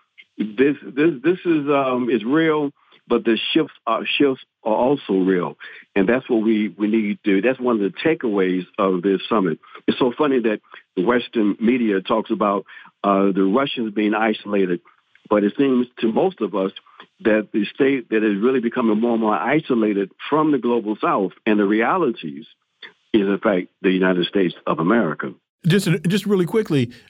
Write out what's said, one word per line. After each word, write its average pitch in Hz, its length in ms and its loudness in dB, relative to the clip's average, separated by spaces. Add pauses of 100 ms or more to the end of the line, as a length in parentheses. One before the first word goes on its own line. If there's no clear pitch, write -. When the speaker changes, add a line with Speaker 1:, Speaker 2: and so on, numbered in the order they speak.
(380)
Speaker 1:
this, 117 460 0
this, 143 300 0 (100)
this 180 220 0
is, 151 240 0
um, 131 400 0
is 110 160 0
real, 151 460 0 (360)
but 120 160 0
the 113 140 2 (140)
shifts 156 220 0 (140)
are, 110 180 -2
shifts 135 380 0 (200)
are 107 120 0
also 127 380 0
real. 92 440 0 (380)
And 98 120 2
that's 123 220 0
what 110 140 2
we, 107 260 2
we 101 180 -4
need 107 380 0
to, 98 160 2
that's 127 180 0
one 123 220 0
of - 0 -
the 95 160 -2
takeaways 101 680 0 (120)
of 95 240 0
this 95 260 2
summit. 92 320 0 (280)
It's - 120 0
so 123 160 0
funny 139 260 2
that 107 180 0 (360)
the 92 80 0
Western 113 560 0
media 113 420 2
talks 110 300 -2
about, 101 340 -2 (380)
uh, 98 280 2
the 95 120 2
Russians 113 500 -2
being 107 200 0
isolated, 101 680 -2 (480)
but 104 140 2
it 104 140 0
seems 127 300 2 (120)
to 113 120 -2
most 160 300 0
of 95 140 -6
us 95 160 -2 (500)
that 107 300 0
the 104 140 -2
state 139 440 -2
that 110 140 0
is 101 180 0
really 127 200 2
becoming 113 380 0
more 120 140 0
and 113 80 0
more 107 140 0
isolated 110 760 -2 (180)
from 156 220 2
the 139 80 2
global 113 380 -2
South 131 340 0 (140)
and 104 140 2
the 101 60 2
realities 113 800 -2 (680)
is, 101 140 4
in 98 120 0
fact, 95 280 0 (140)
the 95 100 2
United 92 360 2
States 90 280 0 (120)
of 80 120 -2
America. 87 540 -2 (340)
Speaker 2:
Just, 190 200 2 (200)
just 196 180 -2
really 185 220 0
quickly, 151 440 0 (180)